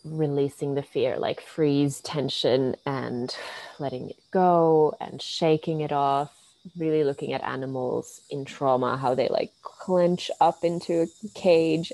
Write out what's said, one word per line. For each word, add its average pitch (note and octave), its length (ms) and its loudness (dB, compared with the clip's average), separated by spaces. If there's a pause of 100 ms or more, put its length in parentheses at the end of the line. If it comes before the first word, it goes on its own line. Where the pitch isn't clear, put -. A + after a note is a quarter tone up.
releasing C#3+ 720 -2
the C#3 80 -2
fear, B2+ 340 -2
like, - 240 -4
freeze C#3+ 600 0
tension C3+ 760 0 (100)
and B2 500 -6 (440)
letting C3 320 -8
it - 80 -18 (100)
go E3 720 4
and - 180 -12
shaking D#3 640 0
it D3 100 -4
off, C#3 400 0 (460)
really D#3 260 2
looking C#3 300 -2
at C3+ 100 -6
animals B2+ 880 -4
in C#3 160 -8
trauma, B2+ 520 0
how C3 180 0
they, C3 140 2
like, - 220 -2 (120)
clench F3+ 640 0 (100)
up E3 240 2
into E3+ 380 0
a E3 320 -6
cage E3 600 2